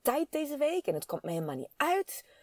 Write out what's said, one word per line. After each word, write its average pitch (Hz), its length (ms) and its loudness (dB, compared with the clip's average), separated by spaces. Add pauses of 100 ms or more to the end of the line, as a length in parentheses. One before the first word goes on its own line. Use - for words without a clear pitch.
tijd 285 300 2
deze 294 240 -2
week. 311 300 0
En 160 80 2
het 147 120 -4
komt - 160 -4
me 170 80 -4
helemaal 160 260 -2
niet - 200 -8
uit. 359 480 0 (180)